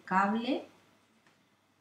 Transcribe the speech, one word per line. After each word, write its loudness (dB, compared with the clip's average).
cable 0